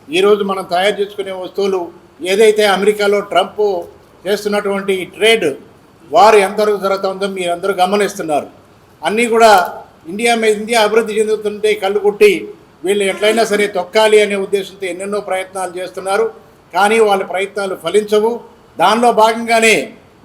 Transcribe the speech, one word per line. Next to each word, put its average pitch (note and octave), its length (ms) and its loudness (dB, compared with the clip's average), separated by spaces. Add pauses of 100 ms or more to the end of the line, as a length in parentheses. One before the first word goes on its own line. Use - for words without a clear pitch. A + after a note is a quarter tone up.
(120)
ఈరోజు G3+ 320 2
మనం F#3+ 200 -4
తయారు F#3+ 380 -2
చేసుకునే G3 300 -8
వస్తువులు F#3 600 -4 (300)
ఏదైతే G#3 440 2
అమెరికాలో G3+ 540 0
ట్రంప్ G3 640 -2 (440)
చేస్తున్నటువంటి G3+ 680 -2
ఈ F#3 120 -4
ట్రేడ్ F#3+ 500 0 (560)
వార్ G3+ 240 6
ఎంతవరకు G#3 420 0
జరుగుతుందో F#3+ 500 -4
మీరందరూ F#3 460 -4
గమనిస్తున్నారు. F3+ 760 -2 (580)
అన్నీ G#3+ 200 0
కూడా A3 580 4 (240)
ఇండియా A#3 280 0
మీద, A3 220 0
ఇండియా A3 240 0
అభివృద్ధి G#3+ 380 0
చెందుతుంటే G#3 540 -2
కళ్ళు G3+ 260 -2
కొట్టి G3 540 2 (300)
వీళ్ళు G3+ 200 -2
ఎట్లయినా G#3+ 400 0
సరే G3+ 240 0
తొక్కాలి G#3+ 540 2
అనే G3+ 140 0
ఉద్దేశంతో F#3+ 520 -6
ఎన్నెన్నో G3 320 -6
ప్రయత్నాలు F#3 580 -6
చేస్తున్నారు. F#3+ 540 -4 (420)
కానీ G#3 260 2
వాళ్ళ G3 240 2
ప్రయత్నాలు F#3+ 600 -6
ఫలించవు. G#3+ 560 0 (400)
దానిలో A3+ 320 4
భాగంగానే A3 840 2 (320)